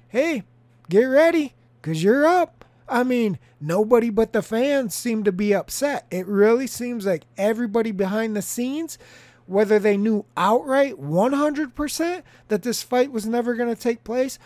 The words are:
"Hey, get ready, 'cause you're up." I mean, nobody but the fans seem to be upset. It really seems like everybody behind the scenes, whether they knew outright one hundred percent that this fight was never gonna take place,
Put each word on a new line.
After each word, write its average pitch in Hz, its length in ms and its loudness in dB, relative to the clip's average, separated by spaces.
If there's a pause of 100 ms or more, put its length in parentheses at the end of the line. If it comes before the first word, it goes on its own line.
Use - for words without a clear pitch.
"Hey, 285 360 -2 (440)
get 196 160 4
ready, 302 500 4 (260)
'cause 160 220 -4
you're 262 240 4
up." 339 380 0 (240)
I 247 140 0
mean, 240 360 0 (220)
nobody 220 500 2
but 220 220 0
the 214 100 0
fans 254 520 -2
seem 220 300 -4
to 202 80 2
be 202 220 0
upset. 262 560 -4
It 180 160 -6
really 214 400 4
seems 233 400 -8
like 180 180 -2 (120)
everybody 226 560 -2
behind 208 440 -2
the 202 60 -2
scenes, 269 560 -6 (480)
whether 208 320 2
they 202 180 2
knew 208 280 0 (140)
outright 262 600 2
one 175 360 0
hundred 294 400 -2
percent 320 500 -4 (240)
that 208 140 -2
this 233 200 -4
fight 254 300 0
was 220 140 -6
never 240 280 -2
gonna 233 200 -2
take 233 280 -4
place, 254 440 -4